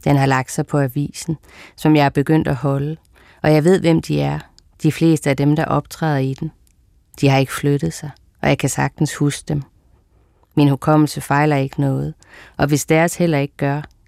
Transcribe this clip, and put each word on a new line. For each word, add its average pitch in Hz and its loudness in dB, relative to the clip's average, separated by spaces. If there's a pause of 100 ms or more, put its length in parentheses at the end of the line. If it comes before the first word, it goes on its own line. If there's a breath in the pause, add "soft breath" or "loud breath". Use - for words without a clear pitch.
Den 143 4
har 135 2
lagt 131 0
sig 151 -4
på - -2
avisen, 143 -4 (400 loud breath)
som 156 4
jeg 143 4
er 139 2
begyndt 156 0
at 147 -2
holde, 139 -4 (460 soft breath)
og 151 4
jeg 151 4
ved, 185 4
hvem 165 2
de 147 -2
er, 143 -4 (440)
de 156 2
fleste 160 2
af 135 0
dem, 143 2
der 160 -2
optræder 147 -2
i 135 -4
den. 156 -10 (680)
De 139 4
har 135 4
ikke 135 0
flyttet 143 -2
sig, - -14 (320)
og - 0
jeg 143 2
kan 139 -2
sagtens 139 -2
huske - -2
dem. 147 -4 (920)
Min 143 4
hukommelse 151 2
fejler 147 0
ikke 135 -4
noget, 139 -2 (420 loud breath)
og 147 0
hvis 143 -2
deres 160 2
heller 165 0
ikke 143 -4
gør, 143 -4 (260)